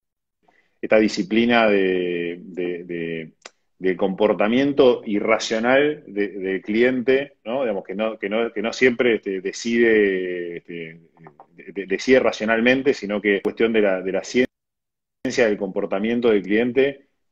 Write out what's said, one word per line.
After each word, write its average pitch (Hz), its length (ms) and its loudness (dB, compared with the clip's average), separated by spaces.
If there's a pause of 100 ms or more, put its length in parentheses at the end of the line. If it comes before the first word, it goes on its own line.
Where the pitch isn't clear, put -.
(800)
esta - 180 2
disciplina 110 680 2
de, 90 760 0
de, 87 420 -8
de, 82 480 -8 (460)
del 90 180 0
comportamiento 110 1080 2
irracional 117 1000 0
de, 101 220 -4
del 95 340 -6
cliente, 127 720 0 (100)
¿no? 127 180 -4
Digamos, 101 220 -4
que 95 100 -10
no, 110 240 -4
que 101 100 -6
no, 113 240 -2
que 101 100 -6
no 117 100 -4
siempre, 123 440 2
este, 98 240 -4
decide, 95 1160 0
este, 82 420 -14 (560)
de-, - 160 -20
de-, 95 140 -8
decide 110 340 4
racionalmente, 113 760 0
sino 101 260 -6
que 101 160 2
es 92 60 -2
cuestión 113 300 0
de 113 80 2
la, 95 220 2
de 92 100 -4
la 92 120 -2
ciencia - 1200 -4
del 104 100 2
comportamiento 101 760 -2
del 104 120 4
cliente 123 640 0 (260)